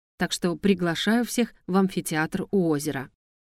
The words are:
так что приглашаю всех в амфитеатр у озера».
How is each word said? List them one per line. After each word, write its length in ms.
так 140
что 240
приглашаю 720
всех 280
в 80
амфитеатр 760
у 180
озера». 400